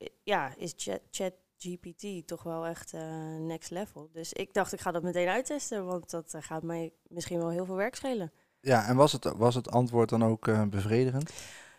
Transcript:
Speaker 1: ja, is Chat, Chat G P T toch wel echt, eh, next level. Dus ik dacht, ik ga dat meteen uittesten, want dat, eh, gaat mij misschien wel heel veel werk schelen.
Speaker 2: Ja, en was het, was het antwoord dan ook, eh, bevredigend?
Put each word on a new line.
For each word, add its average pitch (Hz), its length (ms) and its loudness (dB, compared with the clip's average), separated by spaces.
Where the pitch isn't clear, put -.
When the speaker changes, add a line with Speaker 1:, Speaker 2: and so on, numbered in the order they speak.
Speaker 1:
ja, 151 340 -2
is - 200 -8
Chat, - 240 -6
Chat 185 220 -4
G 180 220 -10
P - 60 -16
T 190 300 -10
toch 170 160 -10
wel 165 240 -6
echt, - 260 -8
eh, 160 440 -8
next 160 340 -8
level. 170 420 -10
Dus 160 200 -10
ik - 220 -8
dacht, 185 180 0
ik 196 80 -8
ga 185 100 -2
dat 170 120 0
meteen 175 260 2
uittesten, 226 580 -2
want 180 240 -6
dat, 165 240 -8
eh, 156 80 -10
gaat 160 200 -6
mij 165 300 -4
misschien 170 360 -6
wel 170 120 0
heel 175 140 -2
veel 185 120 -6
werk 214 180 0
schelen. 226 380 -4
Speaker 2:
Ja, 120 260 6
en 123 100 4
was 147 160 10
het, - 120 -4
was 113 300 4
het 123 160 -2
antwoord 117 380 4
dan 113 160 4
ook, 110 240 2
eh, 107 160 6
bevredigend? 117 680 2